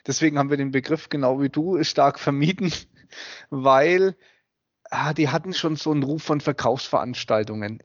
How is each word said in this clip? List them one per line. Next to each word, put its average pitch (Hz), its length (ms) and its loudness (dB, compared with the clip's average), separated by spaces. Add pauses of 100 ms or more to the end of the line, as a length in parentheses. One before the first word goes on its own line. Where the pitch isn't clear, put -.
deswegen 147 320 0
haben 139 120 2
wir 143 80 2
den 139 140 -2
Begriff 139 380 -2
genau 135 320 0
wie 143 80 2
du, 160 340 0
stark 139 360 2
vermieden, 156 540 0 (380)
<laughs> - 380 -18
weil, 147 640 4 (760)
ah, 147 240 -4
die 151 160 2
hatten 165 240 -4
schon 160 240 -2
so 156 140 -4
einen 147 120 0
Ruf 151 200 -4
von 147 180 0
Verkaufsveranstaltungen. 110 1400 -2